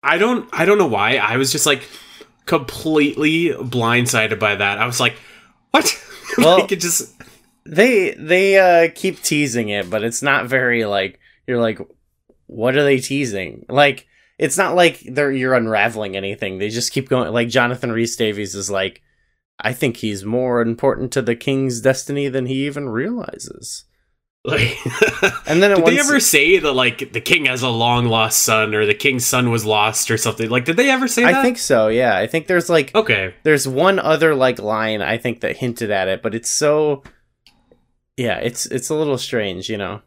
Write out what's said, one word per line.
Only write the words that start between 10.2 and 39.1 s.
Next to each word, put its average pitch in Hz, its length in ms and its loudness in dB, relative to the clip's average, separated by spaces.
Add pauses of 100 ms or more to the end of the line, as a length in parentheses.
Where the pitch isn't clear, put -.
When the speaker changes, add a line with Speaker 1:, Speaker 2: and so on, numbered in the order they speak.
Speaker 2:
not 139 240 -4
very, 120 380 0
like, 98 340 -4 (280)
you're 120 140 -2
like, 110 180 -4 (680)
"What 127 280 -2
are 147 80 2
they 139 160 4
teasing?" 101 680 -6
Like, 139 380 2 (320)
it's 151 180 -2
not 175 180 0
like 175 320 4
they're, 139 240 -2
you're 131 220 0
unraveling 110 640 0
anything. 98 400 -6
They 101 120 -4
just 117 220 -6
keep 135 180 -4
going. 120 220 0
Like, 120 180 0
Jonathan 123 420 -2
Rhys 113 240 -2
Davies 104 400 -4
is 98 160 -8
like, 98 300 -4 (580)
"I 110 140 -2
think 120 240 -2
he's 101 280 -6
more 120 360 -2
important 117 520 -2
to 135 80 0
the 117 140 -2
king's 135 460 -2
destiny 139 460 -2
than 127 200 -4
he 135 180 -4
even 143 240 -6
realizes." - 960 -8 (580)
Speaker 1:
Like, 117 380 -2
<laughs> - 680 -2
Speaker 2:
And 156 160 2
then 208 80 6
at 190 60 4
Speaker 1:
did 165 100 4
they - 100 6
Speaker 2:
one - 0 -
Speaker 1:
ever 285 200 2
Speaker 2:
s- - 100 2
Speaker 1:
say 160 320 6
that, 151 140 0
like, 127 400 -2
the 120 80 -4
king 156 240 0
has 127 180 -2
a 131 60 0
long 120 360 2
lost 113 380 2
son 107 320 2
or 107 100 2
the 104 80 2
king's 127 320 0
son 123 240 2
was 113 160 0
lost 107 460 0
or 113 80 2
something? 113 320 -2
Like, 123 140 0
did 165 120 -2
they 269 140 2
ever 262 160 0
say 240 160 0
Speaker 2:
I 247 80 6
Speaker 1:
that? 269 100 2
Speaker 2:
think - 160 0
so, 113 300 2
yeah. 117 280 2
I 98 120 0
think 160 180 -2
there's, 175 240 0
like, 160 240 2
Speaker 1:
Okay. 104 480 0
Speaker 2:
there's 147 260 2
one 170 300 2
other, 156 380 2
like, 127 240 2
line, 110 420 -2
I 101 160 -2
think, 117 240 -6
that - 160 -4
hinted 117 320 -4
at 95 180 0
it, 95 140 -2
but 110 140 -4
it's - 160 -6
so, 151 500 0 (1160)
yeah, 117 200 -2
it's, - 300 -6
it's 123 220 -6
a 156 40 -2
little 151 240 -2